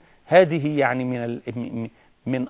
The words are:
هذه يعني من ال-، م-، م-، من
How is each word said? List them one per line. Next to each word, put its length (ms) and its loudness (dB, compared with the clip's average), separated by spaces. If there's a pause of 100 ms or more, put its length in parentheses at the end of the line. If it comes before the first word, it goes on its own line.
(260)
هذه 520 4
يعني 260 0
من 200 -4
ال-، 220 -6
م-، 380 -8
م-، 60 -12 (360)
من 240 -2